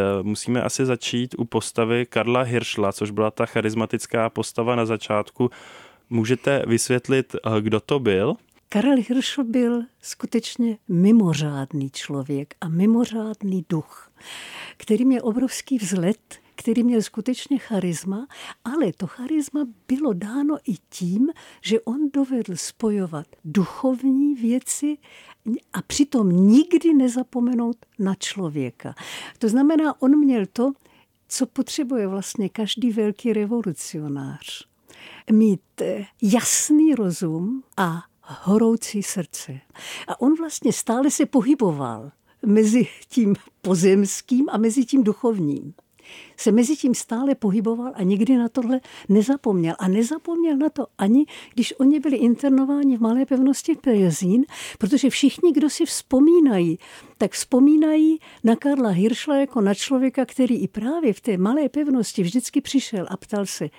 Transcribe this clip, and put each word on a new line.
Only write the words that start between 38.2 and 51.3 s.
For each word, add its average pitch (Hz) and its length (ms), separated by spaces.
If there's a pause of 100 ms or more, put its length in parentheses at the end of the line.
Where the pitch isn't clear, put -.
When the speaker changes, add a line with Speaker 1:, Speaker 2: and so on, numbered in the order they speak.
Speaker 2:
horoucí 214 840
srdce. - 560 (480)
A - 140
on 285 140
vlastně 311 380
stále 254 380
se 302 140
pohyboval 151 840 (340)
mezi 214 420 (220)
tím 202 260 (260)
pozemským 196 880
a 269 80
mezi 226 280
tím 262 180
duchovním. 196 720 (640)
Se 214 140
mezi 240 240
tím 247 200
stále 262 400
pohyboval 226 600
a 202 80
nikdy 208 340
na 233 120
tohle 254 300 (300)
nezapomněl. 202 680
A 190 80
nezapomněl 302 680
na 302 120
to - 180 (100)
ani, 240 280 (280)